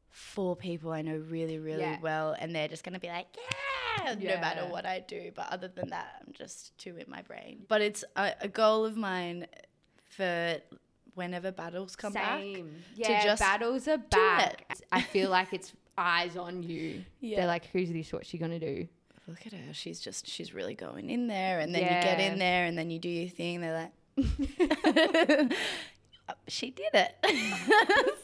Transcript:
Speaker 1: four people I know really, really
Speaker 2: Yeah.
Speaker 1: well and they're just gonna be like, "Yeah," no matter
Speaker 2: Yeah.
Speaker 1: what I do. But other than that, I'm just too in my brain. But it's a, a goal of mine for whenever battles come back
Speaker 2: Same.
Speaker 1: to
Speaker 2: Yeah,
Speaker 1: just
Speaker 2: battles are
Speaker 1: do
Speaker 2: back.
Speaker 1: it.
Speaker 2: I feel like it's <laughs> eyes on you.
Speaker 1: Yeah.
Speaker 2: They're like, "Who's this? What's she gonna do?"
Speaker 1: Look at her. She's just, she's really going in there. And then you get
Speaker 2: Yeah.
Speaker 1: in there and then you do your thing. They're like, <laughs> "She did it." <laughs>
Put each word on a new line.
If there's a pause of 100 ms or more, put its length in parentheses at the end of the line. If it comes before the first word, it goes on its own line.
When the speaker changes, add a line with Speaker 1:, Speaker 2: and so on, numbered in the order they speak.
Speaker 1:
four
people
I
know
really,
really
Speaker 2:
Yeah.
Speaker 1:
well
and
they're
just
gonna
be
like,
"Yeah,"
no
matter
Speaker 2:
Yeah.
Speaker 1:
what
I
do.
But
other
than
that,
I'm
just
too
in
my
brain.
But
it's (100)
a,
a
goal
of
mine (580)
for (540)
whenever
battles
come
back
Speaker 2:
Same. (120)
Speaker 1:
to
Speaker 2:
Yeah,
Speaker 1:
just
Speaker 2:
battles
are
Speaker 1:
do
Speaker 2:
back.
Speaker 1:
it. (100)
Speaker 2:
I
feel
like
it's (120)
<laughs>
eyes
on
you. (160)
Speaker 1:
Yeah.
Speaker 2:
They're
like,
"Who's
this?
What's
she
gonna
do?" (400)
Speaker 1:
Look
at
her.
She's
just,
she's
really
going
in
there.
And
then
you
get
Speaker 2:
Yeah.
Speaker 1:
in
there
and
then
you
do
your
thing.
They're (260)
like,
<laughs>
"She
did
it."
<laughs> (120)